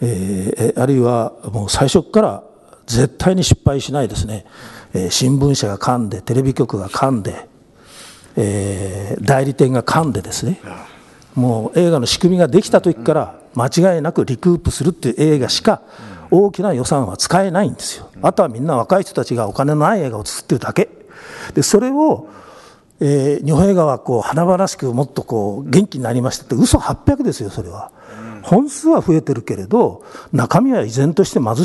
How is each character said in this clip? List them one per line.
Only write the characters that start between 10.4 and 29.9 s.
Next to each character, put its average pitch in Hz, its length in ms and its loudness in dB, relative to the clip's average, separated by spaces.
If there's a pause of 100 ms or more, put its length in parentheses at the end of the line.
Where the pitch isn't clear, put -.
ね、 180 140 -4 (760)
も 120 400 0
う - 40 0
映 175 120 4
画 156 100 2
の 120 60 -2
仕 - 140 -2
組 180 120 4
み 180 60 2
が 170 100 4
で 131 140 4
き - 60 -6
た 190 120 4
時 170 180 0
か 120 160 0
ら 139 260 -4 (140)
間 170 400 2
違 170 40 0
い 151 40 -4
な 160 100 -2
く 135 120 0
リ 123 120 -4
ク 175 200 2
ー - 20 0
プ - 120 -4
す - 140 -4
る 170 60 2
っ - 20 0
て 151 180 -4
い - 20 0
う - 60 -4
映 151 200 4
画 120 100 -2
し - 140 -4
か 208 200 2 (480)
大 196 220 6
き - 100 -6
な 185 120 0
予 123 100 -2
算 139 220 0
は 95 100 -8
使 - 280 2
え 196 60 -2
な 175 120 2
い 170 80 0
ん - 40 -8
で - 60 -16
す - 160 -10
よ。 - 140 -20 (120)
あ 156 100 4
と 208 100 2
は 165 60 0
み 117 120 -8
ん 139 60 -4
な 156 100 0
若 120 240 2
い - 20 -2
人 - 120 -10
た 127 100 -2
ち 127 100 -6
が 113 140 -2
お 98 40 -8
金 143 220 0
の 151 60 2
な 185 160 2
い 196 40 0
映 139 100 -4
画 110 80 -6
を 104 60 -8
作 - 180 -10
っ - 20 -18
て - 100 0
る 123 60 0
だ - 120 -8
け。 - 160 0 (680)
で、 143 80 2
そ 208 180 4
れ 254 100 0
を、 294 380 2 (720)
え 143 400 2
ー、 - 40 -8
日 147 80 0
本 170 160 4
映 202 60 4
画 170 120 4
は 131 120 0
こ 123 200 -2
う 107 40 -2
華 156 220 0
々 180 240 2
し - 80 -10
く 131 160 -4
も 123 120 0
っ 131 40 -10
と - 140 -8
こ 104 440 -4
う - 40 -8
元 190 160 4
気 - 120 -10
に 127 60 -6
な 117 80 -2
り 123 100 0
ま 131 80 0
し - 80 -8
た - 60 -20
っ - 40 -20
て - 60 -2
嘘 165 240 4
八 - 280 -6
百 285 180 2
で 196 80 -2
す - 100 -8
よ、 98 80 -8
そ - 120 -10
れ 90 60 -12
は。 92 220 -16 (580)
本 269 220 4
数 - 180 -4
は 302 140 4
増 - 120 2
え 156 80 2
て 143 120 -2
る 117 80 -8
け 113 140 -6
れ 95 100 -8
ど、 139 380 0 (280)